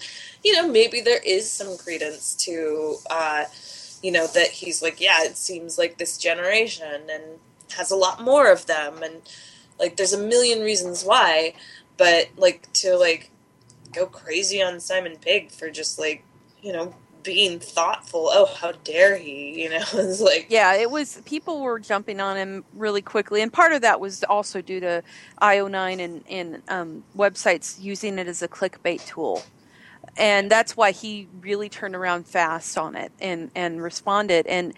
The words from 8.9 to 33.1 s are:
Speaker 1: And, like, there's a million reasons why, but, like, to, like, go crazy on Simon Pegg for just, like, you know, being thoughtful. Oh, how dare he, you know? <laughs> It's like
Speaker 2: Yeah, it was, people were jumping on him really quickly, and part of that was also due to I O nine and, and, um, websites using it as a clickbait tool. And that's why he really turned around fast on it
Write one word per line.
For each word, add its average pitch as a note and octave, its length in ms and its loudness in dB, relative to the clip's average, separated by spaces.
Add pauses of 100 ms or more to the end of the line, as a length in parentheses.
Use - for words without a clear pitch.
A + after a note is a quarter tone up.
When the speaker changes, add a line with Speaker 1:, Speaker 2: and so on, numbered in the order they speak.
Speaker 1:
And, D#3+ 200 -12 (580)
like, E3+ 180 -2
there's F#3+ 160 2
a G3 60 -2
million A#3 420 2
reasons F3+ 420 -2
why, F3 520 4 (420)
but, E3+ 400 4
like, F3+ 360 2
to, F#3 220 2
like, E3+ 360 2 (600)
go F3+ 140 -2
crazy F#3+ 560 -4
on F3+ 180 -2
Simon F3+ 380 -4
Pegg F3 340 0
for D#3+ 200 -12
just, D3+ 280 -8
like, D#3 240 -4 (380)
you G3+ 120 -8
know, F3 200 -6 (300)
being F#3+ 360 0
thoughtful. E3 760 -2
Oh, A#3 140 8
how - 240 -8 (120)
dare F3+ 320 6
he, D3 460 -10
you D#3+ 80 -4
know? D#3+ 180 -2
<laughs> - 60 -8
It's F#3+ 260 0
like F#3 300 4
Speaker 2:
Yeah, G#3 240 6
it A3+ 160 2
was, D4 340 -6
people D#4 380 -8
were B3 180 -4
jumping G#3 400 -4
on G3 160 -2
him F#3+ 380 -8
really G3+ 300 -2
quickly, G#3 400 -2
and A3+ 100 -4
part E4 200 6
of C4+ 100 0
that A2+ 160 4
was G3 240 -8
also G3+ 400 -2
due F#3 160 -8
to F3 240 -2 (340)
I G3+ 220 6
O G3 80 0
nine F#3+ 320 -4
and, E3+ 280 -10
and, E3+ 400 -10
um, E3+ 360 -8 (120)
websites G3 640 0
using G3 380 -8
it F3+ 100 -6
as F3 140 -10
a F3 60 -4
clickbait - 580 -6
tool. G#2+ 380 -6 (720)
And G3+ 340 2
that's A3 240 4
why G#3 160 4
he G#3 360 -12 (120)
really G3+ 300 -6
turned G3 260 -10
around F3+ 320 -2
fast E3 500 -2
on D#3+ 180 -4
it - 160 -10 (100)